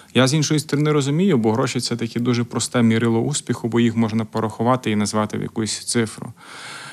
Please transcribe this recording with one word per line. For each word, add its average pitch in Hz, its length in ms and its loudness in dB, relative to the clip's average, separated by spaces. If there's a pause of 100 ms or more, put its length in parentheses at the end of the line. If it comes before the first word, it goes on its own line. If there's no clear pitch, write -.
(140)
Я, 123 140 6
з 131 60 0
іншої 156 260 2
сторони, 151 320 0
розумію, 151 460 2
бо 110 140 2
гроші — 127 280 0
це 120 160 -4
таке 117 240 -6
дуже 120 240 0
просте 120 380 -2
мірило 113 380 4
успіху, 127 480 -4
бо 117 120 2
їх 113 160 4
можна 113 280 0
порахувати 113 640 -2
і 107 60 0
назвати 104 420 -2
в 101 40 -4
якусь 107 420 -6
цифру. - 480 -4 (600)